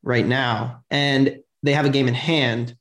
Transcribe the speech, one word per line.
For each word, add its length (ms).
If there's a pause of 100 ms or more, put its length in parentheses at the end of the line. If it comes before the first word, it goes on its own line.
right 240
now. 640
And 480 (240)
they 100
have 140
a 40
game 180
in 60
hand. 680